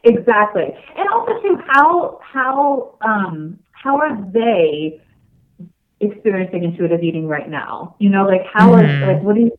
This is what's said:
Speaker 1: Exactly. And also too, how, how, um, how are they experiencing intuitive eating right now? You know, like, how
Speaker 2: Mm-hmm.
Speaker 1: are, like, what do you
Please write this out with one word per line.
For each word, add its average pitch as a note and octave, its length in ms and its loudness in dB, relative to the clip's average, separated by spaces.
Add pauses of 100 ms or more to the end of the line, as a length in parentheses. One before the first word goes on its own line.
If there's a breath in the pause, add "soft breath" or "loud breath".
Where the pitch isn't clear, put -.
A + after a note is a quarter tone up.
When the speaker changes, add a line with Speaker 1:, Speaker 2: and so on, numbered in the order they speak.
Speaker 1:
Exactly. G#3 720 0 (220 loud breath)
And G4 140 -4
also A4+ 320 -4
too, G4 160 0 (100)
how, D#4 540 2
how, C4+ 800 -2
um, F3+ 560 -4 (140)
how C#4 260 -2
are D4 200 -2 (140)
they D#3+ 680 0 (1000)
experiencing F#3+ 640 -4
intuitive E3+ 380 -2
eating D#3+ 260 -4
right D3+ 200 -6
now? - 500 -12
You G3+ 120 4
know, G3 140 2
like, F#3 180 2 (100)
how G#3 200 6
Speaker 2:
Mm-hmm. C#3+ 320 4
Speaker 1:
are, C#3+ 100 0
like, D3+ 80 -2
what G#3 120 0
do A#3 80 2
you A#3 160 2